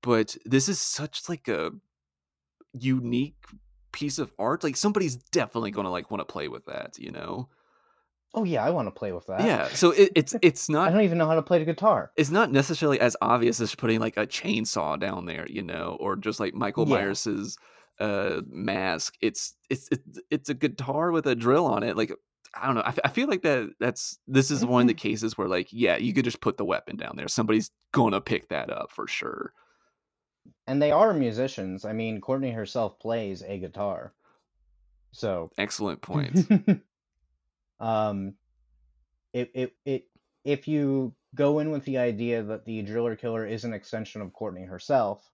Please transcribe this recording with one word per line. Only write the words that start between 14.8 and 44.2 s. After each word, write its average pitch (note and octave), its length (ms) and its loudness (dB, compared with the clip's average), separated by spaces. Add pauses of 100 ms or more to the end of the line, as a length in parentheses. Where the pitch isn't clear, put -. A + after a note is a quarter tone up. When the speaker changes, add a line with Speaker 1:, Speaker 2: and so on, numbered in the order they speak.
Speaker 1:
down G2 240 -4
there, D#2+ 240 -8
you - 140 -6
know, E2+ 380 -6
or F#2+ 160 -2
just, G#2+ 220 -4
like, G2+ 160 -2
Michael A2 320 0
Speaker 2:
Yeah. C3 100 4
Speaker 1:
Myers's G2+ 600 -2 (440)
uh, G2+ 480 -2
mask. F#2 720 -4
It's, - 340 -2 (160)
it's, - 200 -4
it's, - 300 -6 (100)
it's C#3+ 200 -4
a C#3 40 0
guitar C#3 580 -2
with D#3+ 140 0
a C3 80 4
drill B2+ 320 4
on G#2+ 160 2
it. G#2+ 140 0
Like, G#2+ 160 0 (420)
I - 120 -6
don't C3 100 2
know. A2 60 0
I - 60 0
f-, A#2+ 160 -2
I C#3+ 40 6
feel B3+ 200 0
like F4+ 140 0
that, B2+ 280 2 (100)
that's, - 460 -4
this C3+ 240 4
is C3+ 140 2
one B2 180 6
of A#2+ 60 8
the A2 60 4
Speaker 2:
Mm-hmm. - 40 -10 (100)
Speaker 1:
cases A2 300 -2
where, G2 100 -2
like, F#2 240 0
yeah, G#2+ 240 2
you A#2 180 -2
could B2+ 100 2
just A#2 160 -4
put - 160 0
the G#2 80 -2
weapon - 320 -4
down - 200 -10
there. C#2 120 -8
Somebody's A2 420 2 (220)
gonna G#2+ 280 4
pick - 280 -4
that D2 220 -4
up - 220 -8
for - 140 -8
sure. - 460 -8 (1120)
Speaker 2:
And C3+ 140 0
they D3 100 4
are G3 220 6
musicians. A2+ 720 -2
I G#2+ 80 -6
mean, A2 280 -4
Courtney C3 320 -2
herself A2 460 -4
plays A2 440 -4
a G2 160 -8
guitar. F#2 540 -6 (1000)
So F2+ 460 -4
Speaker 1:
Excellent G2 440 -4
point. D3 360 0 (120)
Speaker 2:
<laughs> G3+ 320 4 (960)
Um, G#2+ 540 -2 (1000)
it, B2 220 -4
it, B2+ 180 -4 (120)
it, C3+ 200 -4 (400)
if C#3+ 220 0
you C3+ 480 0 (200)
go C#3+ 240 2
in D3+ 120 -2
with C#3+ 140 -4
the C3+ 140 -2
idea A#2 440 0
that G#2+ 220 -8
the A2 180 -6
driller A2+ 340 -4
killer A2+ 300 -4
is G#2+ 180 -6
an A#2 100 -4
extension G#2+ 480 -10